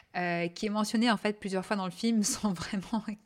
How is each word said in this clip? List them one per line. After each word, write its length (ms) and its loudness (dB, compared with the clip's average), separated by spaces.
euh, 320 0
qui 180 -4
est 40 -2
mentionné, 380 2
en 80 4
fait, 220 -2
plusieurs 260 -2
fois 120 -2
dans 80 -2
le 80 -4
film 300 2
<laughs> 20 2
sans 280 0
vraiment 520 -4